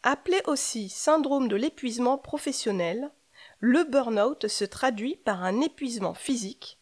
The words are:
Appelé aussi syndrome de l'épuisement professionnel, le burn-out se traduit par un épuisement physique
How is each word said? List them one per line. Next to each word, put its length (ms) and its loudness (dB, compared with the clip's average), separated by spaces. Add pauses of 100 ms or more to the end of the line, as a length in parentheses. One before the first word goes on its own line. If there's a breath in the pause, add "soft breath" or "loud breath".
Appelé 420 2
aussi 440 -2
syndrome 580 2
de 80 0
l'épuisement 640 0
professionnel, 880 -4 (500 loud breath)
le 260 4
burn-out 600 2
se 180 -2
traduit 500 -2
par 280 -2
un 180 2
épuisement 520 -4
physique 680 -6